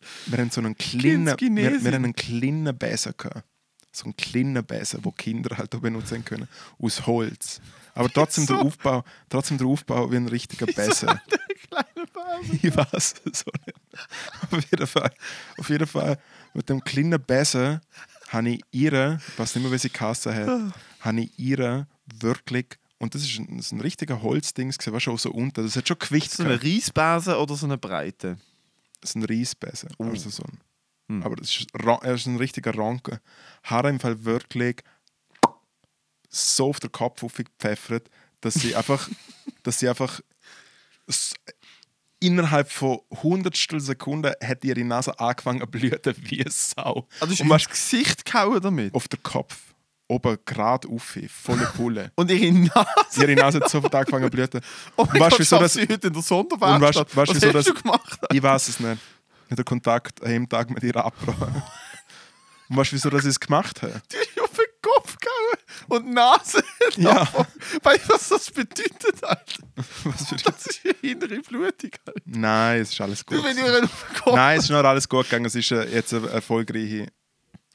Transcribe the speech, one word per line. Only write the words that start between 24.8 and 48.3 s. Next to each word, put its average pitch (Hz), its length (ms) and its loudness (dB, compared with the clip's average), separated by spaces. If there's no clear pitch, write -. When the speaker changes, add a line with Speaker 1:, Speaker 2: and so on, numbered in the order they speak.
Speaker 1:
weißt 113 140 -4
du, 123 60 -2
auch 117 60 -6
so - 120 -4
unten, 117 320 -4
das 110 140 -4
hat 127 100 -4
schon 170 100 -2
Gewicht - 360 -2
Speaker 2:
So 175 100 -4
eine 123 160 2
Speaker 1:
gehabt. 170 380 -2
Speaker 2:
Reisbesen 165 380 2
oder 143 200 0
so 143 100 -6
eine 139 120 -2
breite? 90 600 -6
Speaker 1:
Das - 120 -12
ist - 40 -8
ein 113 80 -4
Reisbesen, - 760 -6
Speaker 2:
Oh. 113 120 -8
Speaker 1:
also 104 200 -8
so - 140 -12
ein, - 160 -16
Speaker 2:
Hm. 104 160 -6
Speaker 1:
aber 117 140 -6
das - 180 -10
ist - 180 -6
Ra-, 117 300 2
er 127 120 -2
ist 120 100 -6
ein 123 120 -2
richtiger 120 400 -4
Ranke. 113 440 -6
Haare 123 260 0
im 135 100 -2
Fall 113 260 -4
wirklich 120 520 -2
so - 400 -2
auf 143 100 -6
den 117 120 -12
Kopf - 320 -6
aufgepfeffert, 117 880 -6
dass 113 140 -2
sie 120 200 -2
einfach, 135 320 0
<laughs> - 280 -18
dass 120 160 -4
sie 123 80 0
einfach 123 320 -2
s-, - 260 -4
innerhalb 165 520 2
von 131 300 -2
Hundertstel 170 580 0
Sekunde 143 640 -4
hat 127 200 -4
ihre 123 200 -2
Nase 120 360 -2
angefangen 123 420 -2
zu 120 60 -6
blüten 123 500 -2
wie - 240 -6
eine 123 80 -6
Sau. - 580 -4
Speaker 2:
Also 165 140 -2
ist 180 80 -2
Speaker 1:
Und 147 60 2
Speaker 2:
ins - 60 6
Speaker 1:
weißt 156 160 6
Speaker 2:
Gesicht - 560 0
gehauen 214 360 2